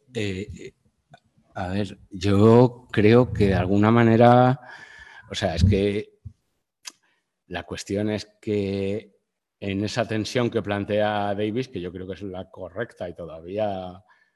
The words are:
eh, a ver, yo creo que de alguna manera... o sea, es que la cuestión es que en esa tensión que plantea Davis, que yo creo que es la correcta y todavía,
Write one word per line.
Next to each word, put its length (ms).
eh, 600
a 160
ver, 300
yo 800
creo 400
que 160
de 60
alguna 380
manera... 680
o 40
sea, 200
es 80
que 560
la 160
cuestión 460
es 160
que 800
en 220
esa 240
tensión 420
que 120
plantea 720
Davis, 320
que 140
yo 100
creo 160
que 60
es 100
la 260
correcta 600
y 40
todavía, 920